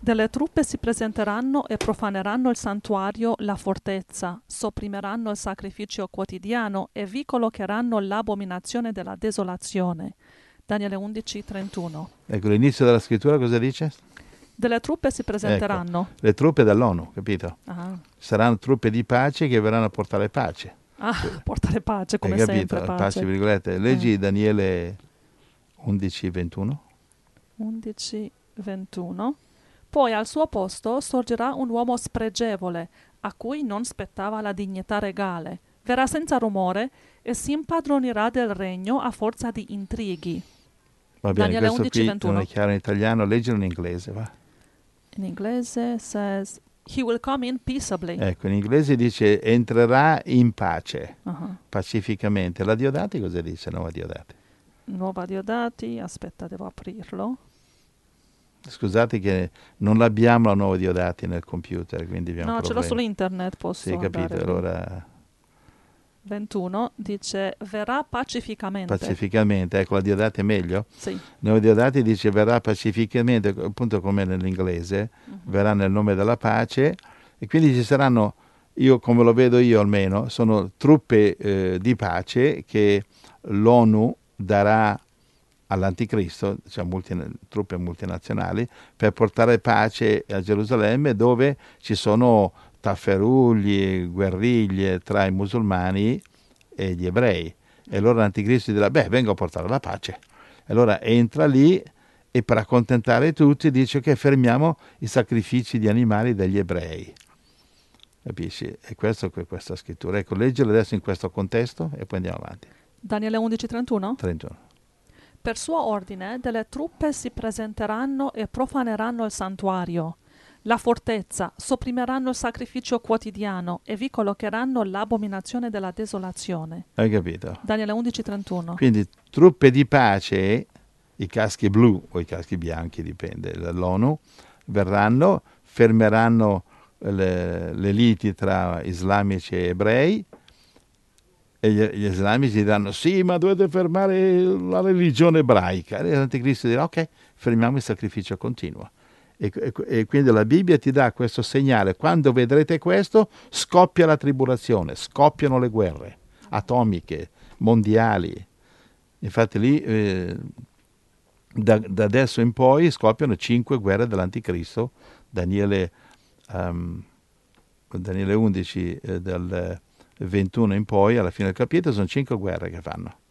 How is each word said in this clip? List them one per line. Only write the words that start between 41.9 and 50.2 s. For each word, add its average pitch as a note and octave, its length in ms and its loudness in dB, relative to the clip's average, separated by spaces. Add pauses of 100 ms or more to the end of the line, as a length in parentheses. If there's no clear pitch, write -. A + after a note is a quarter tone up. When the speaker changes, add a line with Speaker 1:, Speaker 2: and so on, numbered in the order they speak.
Speaker 1:
ventuno. G2+ 280 -2
Speaker 2:
non G2 80 0
è F#2 40 -6
chiaro G2+ 240 -2
in G2+ 60 0
italiano, G#2+ 480 0
leggilo A2+ 320 0
in G2+ 60 0
inglese, F2 500 -6
va. A2+ 180 -10 (840)
Speaker 1:
In G3 80 -8
inglese A#3 720 -6
says, G3 640 -6 (240)
"He - 180 -8
will A#3 180 0
come C4+ 280 -4
in B3+ 140 -4
peaceably." F3+ 560 -6
Speaker 2:
Ecco, F#2+ 280 -6
in G2 80 -2
inglese C3+ 400 2
dice, A2 460 2
"Entrerà A#2+ 840 4